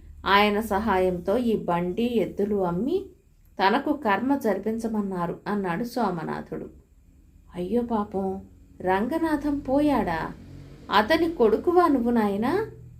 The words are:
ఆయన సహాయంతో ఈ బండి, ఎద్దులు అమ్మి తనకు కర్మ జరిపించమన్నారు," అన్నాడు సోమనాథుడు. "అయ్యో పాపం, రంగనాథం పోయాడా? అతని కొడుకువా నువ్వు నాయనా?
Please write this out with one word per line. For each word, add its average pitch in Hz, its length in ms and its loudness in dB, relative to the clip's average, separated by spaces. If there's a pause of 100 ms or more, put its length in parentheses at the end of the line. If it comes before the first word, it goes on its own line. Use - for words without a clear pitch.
(260)
ఆయన 208 340 4
సహాయంతో 196 800 0
ఈ 233 200 0
బండి, 180 460 -2
ఎద్దులు 202 600 0
అమ్మి 254 400 -2 (600)
తనకు 285 260 2
కర్మ 240 420 0
జరిపించమన్నారు," 208 1120 -2
అన్నాడు 190 360 -2
సోమనాథుడు. 165 840 -6 (840)
"అయ్యో 185 260 -2
పాపం, 196 600 -4 (400)
రంగనాథం 285 760 0
పోయాడా? 226 720 0 (640)
అతని 330 360 4
కొడుకువా 330 560 4
నువ్వు 240 240 2
నాయనా? 233 540 0 (340)